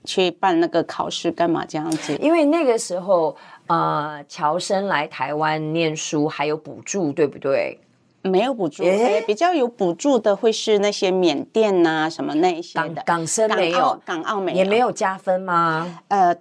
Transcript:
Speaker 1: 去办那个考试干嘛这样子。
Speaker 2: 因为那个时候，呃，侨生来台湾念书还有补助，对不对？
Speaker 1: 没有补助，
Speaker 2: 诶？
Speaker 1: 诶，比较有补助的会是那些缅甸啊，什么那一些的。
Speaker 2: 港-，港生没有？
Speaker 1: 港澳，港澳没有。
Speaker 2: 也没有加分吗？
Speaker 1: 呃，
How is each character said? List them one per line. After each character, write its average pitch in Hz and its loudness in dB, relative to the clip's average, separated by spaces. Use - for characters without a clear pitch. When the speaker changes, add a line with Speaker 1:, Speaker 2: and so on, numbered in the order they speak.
Speaker 1:
去 185 0
办 180 0
那 170 2
个 165 0
考 - -6
试 - -4
干 170 -2
嘛 151 -2
这 - -8
样 160 -4
子。 151 -4
Speaker 2:
因 294 4
为 330 4
那 311 2
个 233 2
时 180 -6
候， 180 2
呃， 156 -2
侨 160 -2
生 196 -2
来 156 0
台 139 -6
湾 156 -2
念 160 0
书 151 -2
还 147 -4
有 151 -2
补 139 -14
助， 165 -4
对 147 2
不 - -6
对？ 127 -2
Speaker 1:
没 190 2
有 269 0
补 190 -2
助， - -8
Speaker 2:
诶？ 214 4
Speaker 1:
诶， 427 0
比 427 -2
较 349 2
有 269 2
补 196 -2
助 262 2
的 202 2
会 226 2
是 220 0
那 208 2
些 202 0
缅 175 2
甸 202 2
啊， 160 2
什 151 -6
么 143 -4
那 175 2
一 165 -10
些 - -8
的。 160 -2
Speaker 2:
港-， 160 -10
港 165 0
生 220 0
没 170 0
有？ 175 0
Speaker 1:
港 151 4
澳， - -4
港 175 -6
澳 208 -4
没 185 -2
有。 175 -2
Speaker 2:
也 190 4
没 202 2
有 233 2
加 190 -2
分 185 -2
吗？ 170 0
Speaker 1:
呃， 180 4